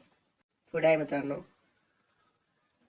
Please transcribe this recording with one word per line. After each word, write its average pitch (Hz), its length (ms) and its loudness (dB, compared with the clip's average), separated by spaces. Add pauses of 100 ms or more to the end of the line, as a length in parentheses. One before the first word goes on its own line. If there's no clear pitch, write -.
(720)
पुढे 160 160 2
आहे 160 80 6
मित्रांनो, 143 400 -4 (1500)